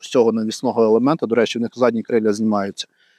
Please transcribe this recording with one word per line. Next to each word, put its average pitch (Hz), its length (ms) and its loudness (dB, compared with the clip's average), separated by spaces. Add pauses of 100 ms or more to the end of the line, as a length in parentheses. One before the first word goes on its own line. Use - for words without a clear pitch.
ось - 80 -16
цього 113 220 2
навісного 110 520 -2
елемента, 117 420 2
до 113 100 0
речі, 117 240 0
в - 20 -2
них 117 140 -6
задні 117 280 0
крилля 110 300 0
знімаються, 104 540 -4 (320)